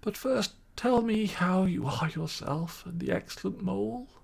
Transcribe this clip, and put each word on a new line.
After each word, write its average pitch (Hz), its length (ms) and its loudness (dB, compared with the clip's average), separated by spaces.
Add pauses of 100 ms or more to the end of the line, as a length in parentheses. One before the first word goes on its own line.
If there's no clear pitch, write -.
But 202 160 -4
first, 254 360 0 (240)
tell 240 260 4
me 220 240 2
how 185 380 4
you 175 220 2
are 131 220 0
yourself 160 760 -4
and 170 140 -6
the 190 100 -2
excellent - 520 -4
Mole. 214 460 -4 (160)